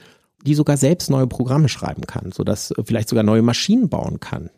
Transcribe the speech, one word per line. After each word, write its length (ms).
die 80
sogar 240
selbst 320
neue 160
Programme 420
schreiben 380
kann, 260
sodass, 380
äh, 120
vielleicht 280
sogar 120
neue 200
Maschinen 480
bauen 300
kann, 380